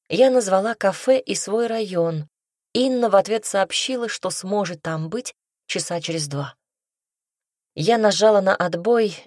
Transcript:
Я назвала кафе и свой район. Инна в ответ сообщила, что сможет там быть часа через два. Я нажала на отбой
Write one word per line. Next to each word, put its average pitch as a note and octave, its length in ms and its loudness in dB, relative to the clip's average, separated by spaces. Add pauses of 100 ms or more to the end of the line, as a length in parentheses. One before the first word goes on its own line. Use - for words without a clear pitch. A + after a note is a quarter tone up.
Я B3 200 4
назвала G#3+ 460 2
кафе B3+ 440 2
и - 140 -6
свой A3 320 -4
район. E3+ 640 -4 (460)
Инна B3 360 2
в F#3+ 60 4
ответ G#3+ 300 2
сообщила, A#3 640 -2
что F#3 220 -6
сможет F#3 540 -4
там D#3+ 260 -4
быть A#3+ 240 -8 (320)
часа E3+ 360 -6
через D#3+ 260 -6
два. C#3 260 -8 (1200)
Я G3+ 240 2
нажала G#3 440 4
на F#3+ 140 2
отбой F3+ 720 0